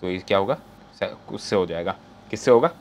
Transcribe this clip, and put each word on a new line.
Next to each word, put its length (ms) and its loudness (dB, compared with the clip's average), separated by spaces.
तो 80 -6
ये 100 -4
क्या 200 0
होगा? 160 0
सा-, 160 -6
उससे 240 -4
हो 100 2
जाएगा। 300 -6
किससे 200 0
होगा? 200 6